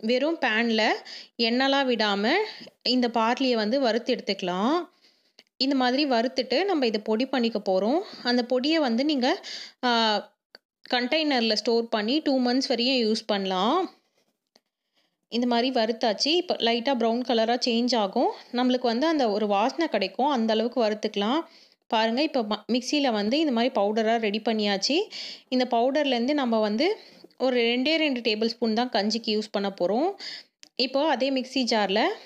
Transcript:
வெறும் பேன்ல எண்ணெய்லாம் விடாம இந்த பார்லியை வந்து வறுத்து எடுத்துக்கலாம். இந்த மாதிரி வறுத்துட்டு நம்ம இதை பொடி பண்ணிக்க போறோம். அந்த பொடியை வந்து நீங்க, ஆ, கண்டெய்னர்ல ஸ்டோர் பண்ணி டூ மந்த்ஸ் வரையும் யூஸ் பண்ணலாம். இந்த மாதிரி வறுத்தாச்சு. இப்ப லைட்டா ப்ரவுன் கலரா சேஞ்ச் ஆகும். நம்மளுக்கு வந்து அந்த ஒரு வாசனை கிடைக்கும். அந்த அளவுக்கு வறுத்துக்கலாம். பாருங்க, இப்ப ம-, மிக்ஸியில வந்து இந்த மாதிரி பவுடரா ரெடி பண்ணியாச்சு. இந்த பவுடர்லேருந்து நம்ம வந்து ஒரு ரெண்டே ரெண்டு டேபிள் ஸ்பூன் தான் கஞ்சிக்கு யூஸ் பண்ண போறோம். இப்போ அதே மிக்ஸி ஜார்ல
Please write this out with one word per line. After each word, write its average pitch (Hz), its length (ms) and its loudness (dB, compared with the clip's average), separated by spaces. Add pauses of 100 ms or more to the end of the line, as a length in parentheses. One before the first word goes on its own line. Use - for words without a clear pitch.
வெறும் 254 400 0
பேன்ல 226 500 2 (480)
எண்ணெய்லாம் 262 500 2
விடாம 214 440 0 (500)
இந்த 247 260 0
பார்லியை 240 440 0
வந்து 226 280 0
வறுத்து 240 340 0
எடுத்துக்கலாம். 202 720 -2 (720)
இந்த 269 180 0
மாதிரி 262 320 2
வறுத்துட்டு 254 580 0
நம்ம 320 220 0
இதை 214 140 0
பொடி 220 260 -2
பண்ணிக்க 233 320 0
போறோம். 202 420 0 (220)
அந்த 247 220 0
பொடியை 254 340 0
வந்து 262 260 0
நீங்க, 294 400 0 (400)
ஆ, 226 500 0 (560)
கண்டெய்னர்ல 247 640 0
ஸ்டோர் 226 360 0
பண்ணி 220 300 -2
டூ 277 200 0
மந்த்ஸ் 247 300 0
வரையும் 240 420 0
யூஸ் 226 160 0
பண்ணலாம். 202 640 0 (1400)
இந்த 240 180 -2
மாதிரி 240 240 2
வறுத்தாச்சு. 226 560 0
இப்ப 349 280 2
லைட்டா 233 400 0
ப்ரவுன் 233 280 0
கலரா 233 420 2
சேஞ்ச் 240 320 2
ஆகும். 226 340 2 (220)
நம்மளுக்கு 247 300 2
வந்து 247 240 0
அந்த 285 240 2
ஒரு 208 160 0
வாசனை 247 420 0
கிடைக்கும். 214 400 0
அந்த 226 240 2
அளவுக்கு 226 320 0
வறுத்துக்கலாம். 214 560 0 (460)
பாருங்க, 226 360 0
இப்ப 302 200 0
ம-, 208 200 -4 (100)
மிக்ஸியில 254 400 0
வந்து 214 260 0
இந்த 311 140 2
மாதிரி 233 280 2
பவுடரா 214 360 2
ரெடி 220 220 -2
பண்ணியாச்சு. 214 640 0 (460)
இந்த 254 220 0
பவுடர்லேருந்து 262 640 2
நம்ம 240 280 0
வந்து 233 380 0 (400)
ஒரு 247 220 0
ரெண்டே 254 360 2
ரெண்டு 285 240 0
டேபிள் 214 260 0
ஸ்பூன் 226 280 -2
தான் 247 140 0
கஞ்சிக்கு 220 380 -2
யூஸ் 214 240 -2
பண்ண 196 300 -2
போறோம். 226 300 0 (640)
இப்போ 269 320 0
அதே 262 220 0
மிக்ஸி 262 340 -2
ஜார்ல 214 380 0 (240)